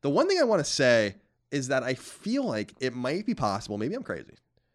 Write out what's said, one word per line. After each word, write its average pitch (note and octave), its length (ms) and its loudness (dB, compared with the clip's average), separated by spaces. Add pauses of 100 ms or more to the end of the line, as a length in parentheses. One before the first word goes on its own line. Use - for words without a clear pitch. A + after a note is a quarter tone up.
The C#3 100 0
one A#3+ 160 4
thing F#4+ 140 2
I D4+ 40 4
wanna G#3 200 2
say A#2 500 4 (380)
is C3+ 160 -2
that C3 160 0
I C3 100 -2
feel - 500 -6
like G#2+ 360 -4
it B2+ 120 -2
might C3 320 -4
be B3 80 -2
possible, G#2 460 -2
maybe B2+ 160 -2
I'm B3+ 80 -8
crazy, C2 320 -10 (400)